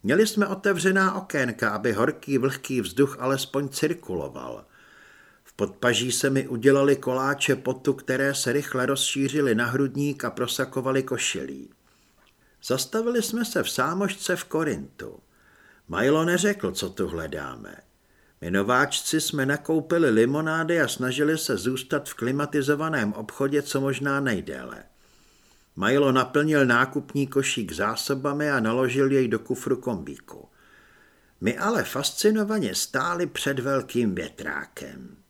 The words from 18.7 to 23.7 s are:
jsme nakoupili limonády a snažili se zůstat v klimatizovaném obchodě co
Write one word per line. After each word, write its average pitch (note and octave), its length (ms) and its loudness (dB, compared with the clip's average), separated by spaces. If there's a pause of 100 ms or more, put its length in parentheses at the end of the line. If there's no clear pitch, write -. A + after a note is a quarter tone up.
jsme C#3+ 240 -2
nakoupili D#3+ 640 2
limonády D#3 720 2
a C3 60 2
snažili C#3+ 500 0
se D3 200 -2
zůstat C3 520 -4
v - 40 -12
klimatizovaném C#3+ 1000 0
obchodě C#3 480 -2
co C#3 200 -2